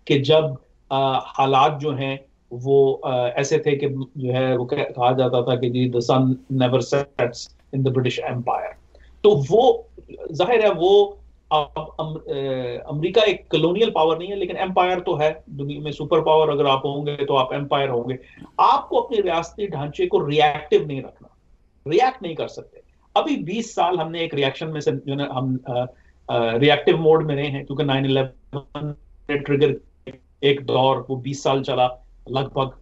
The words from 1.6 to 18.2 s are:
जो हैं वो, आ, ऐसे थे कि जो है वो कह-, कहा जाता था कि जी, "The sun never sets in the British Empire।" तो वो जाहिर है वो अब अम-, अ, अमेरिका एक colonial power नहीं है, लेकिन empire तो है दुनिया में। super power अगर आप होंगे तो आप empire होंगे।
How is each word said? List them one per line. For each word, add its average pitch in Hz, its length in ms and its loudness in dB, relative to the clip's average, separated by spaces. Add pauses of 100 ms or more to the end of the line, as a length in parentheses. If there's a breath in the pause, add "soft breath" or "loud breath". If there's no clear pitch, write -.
जो 147 120 -2
हैं 135 320 -6 (280)
वो, 135 520 4
आ, 127 240 0
ऐसे 143 300 0
थे 143 180 0
कि 139 120 -2 (300)
जो 127 140 -4
है 131 240 0
वो 123 80 -4
कह-, 143 200 -4
कहा 123 280 0
जाता 127 300 2
था 127 140 0
कि 123 140 -2
जी, 127 200 0
"The 120 200 0
sun 131 240 4 (180)
never 127 280 2
sets 123 560 -2 (380)
in 135 40 -2
the 135 120 0
British 123 280 -2
Empire।" 120 800 -8 (240 soft breath)
तो 208 120 6
वो 208 520 2 (440)
जाहिर 185 320 2
है 202 80 4
वो 202 440 4 (360)
अब 156 480 -4
अम-, 156 160 -6
अ, 156 180 -10 (540)
अमेरिका 165 340 0
एक 202 280 0
colonial 175 400 2
power 160 280 2
नहीं 180 100 -8
है, 202 80 -6
लेकिन 185 200 -6
empire 185 440 0
तो 175 140 -2
है 156 360 -2
दुनिया 143 300 -8
में। 147 120 -8
super 156 280 0
power 156 300 4
अगर 143 160 0
आप 135 180 2
होंगे 143 320 -4
तो 143 180 -2
आप 135 180 2
empire 139 360 -2
होंगे। 127 300 -4 (420 loud breath)